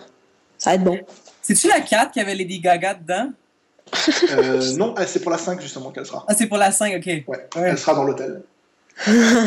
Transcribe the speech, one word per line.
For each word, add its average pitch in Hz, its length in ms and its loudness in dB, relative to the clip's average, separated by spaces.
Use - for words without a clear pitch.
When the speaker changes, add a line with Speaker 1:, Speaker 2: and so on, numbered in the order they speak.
Speaker 1:
ça - 120 -2
va 185 60 2
être 185 80 2
bon. 185 140 2
Speaker 2:
C'est-tu - 240 0
la 370 140 4
quatre 226 320 0
qui 233 80 -4
avait 196 140 -2
Lady 185 260 -8
Gaga 180 340 2
dedans ? 185 380 -6
Speaker 3:
Euh, 131 460 2
non, 220 200 0
ah, - 100 -2
c'est - 140 -4
pour 175 120 -4
la 165 60 -2
cinq 180 220 -6
justement 135 300 -14
qu'elle - 160 -14
sera. - 220 -14
Speaker 2:
Ah, 214 80 2
c'est 220 100 0
pour 202 120 -2
la 196 120 4
cinq, 208 280 -2
ok. 165 80 -10
Speaker 3:
Ouais, 160 200 -4
Speaker 2:
Ouais. - 200 -12
Speaker 3:
elle 170 220 0
sera 156 160 2
dans 139 100 0
l'hôtel. - 380 -4
Speaker 1:
<laughs> - 300 -16